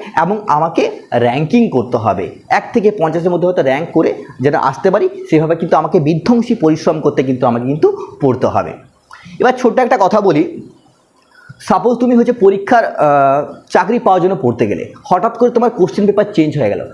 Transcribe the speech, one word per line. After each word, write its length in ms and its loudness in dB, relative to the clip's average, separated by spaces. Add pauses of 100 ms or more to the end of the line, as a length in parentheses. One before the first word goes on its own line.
(220)
এবং 240 -2
আমাকে 440 0 (220)
র্যাঙ্কিং 580 2
করতে 260 -2
হবে। 340 -2 (180)
এক 240 -2
থেকে 260 2
পঞ্চাশের 320 -2
মধ্যে 160 0
হয়তো 160 0
র্যাঙ্ক 300 -2
করে 220 2 (260)
যেন 140 2
আসতে 360 0
পারি, 180 0 (220)
সেভাবে 260 2
কিন্তু 200 0
আমাকে 240 0
বিধ্বংসী 540 0
পরিশ্রম 460 0
করতে 220 -2
কিন্তু 240 -2
আমাকে 200 0
কিন্তু 400 0 (140)
পড়তে 260 0
হবে। 260 -2 (640)
এবার 140 2
ছোট্ট 260 0
একটা 220 2
কথা 200 2
বলি, 400 0 (1000)
সাপোজ 380 0
তুমি 180 0
হচ্ছে 160 2
পরীক্ষার, 520 2
আহ, 720 2 (160)
চাকরি 280 0
পাওয়ার 240 2
জন্য 200 0
পড়তে 240 0
গেলে 260 -6 (120)
হঠাৎ 340 -2
করে 120 4
তোমার 200 0
কোশ্চেন 360 0
পেপার 180 2 (100)
চেঞ্জ 240 0
হয়ে 100 0
গেল, 260 -4